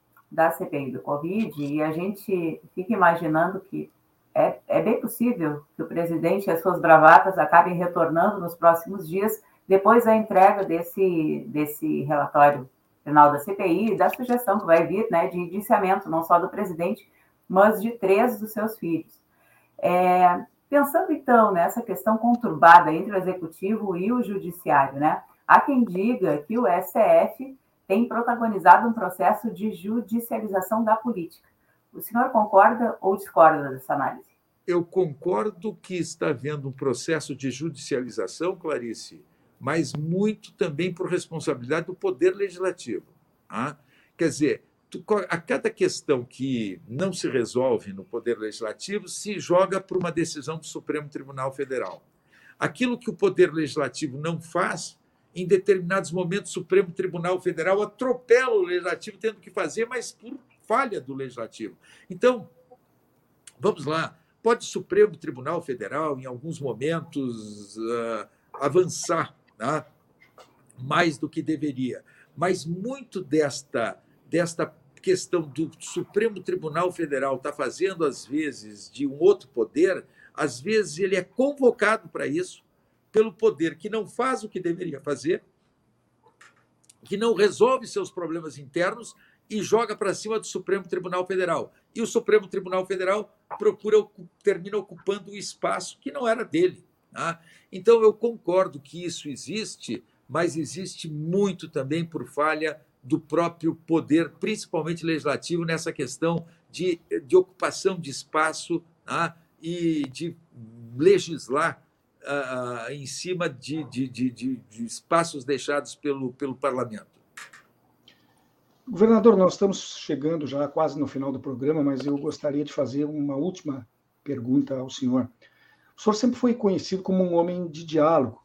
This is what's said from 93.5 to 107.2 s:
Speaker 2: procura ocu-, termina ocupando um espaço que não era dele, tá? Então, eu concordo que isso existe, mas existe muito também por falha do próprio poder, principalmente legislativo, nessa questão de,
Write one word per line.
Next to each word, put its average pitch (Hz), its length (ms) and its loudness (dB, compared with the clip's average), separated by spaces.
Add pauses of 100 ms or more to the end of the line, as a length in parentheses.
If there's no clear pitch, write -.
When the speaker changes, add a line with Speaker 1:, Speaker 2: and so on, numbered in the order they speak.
Speaker 2:
procura 214 400 2
ocu-, 196 280 -4 (160)
termina 196 360 -2
ocupando 196 520 -8
um 202 40 -16
espaço 185 640 -6
que 269 100 -10
não 247 160 -6
era 226 180 0
dele, 175 380 0 (300)
tá? 165 280 -6 (300)
Então, 220 320 4
eu 214 100 6
concordo 185 680 -2
que 175 240 -16
isso 151 240 -10
existe, 131 720 -10 (240)
mas 151 300 -2
existe 165 540 -10
muito 170 580 -2
também 151 380 -4
por - 200 -10
falha 156 540 -2 (220)
do 135 180 -2
próprio 165 540 -2
poder, 156 560 0 (100)
principalmente 170 640 -6
legislativo, 160 580 -2
nessa 165 300 -4
questão 165 540 -4 (240)
de, 170 280 -4 (280)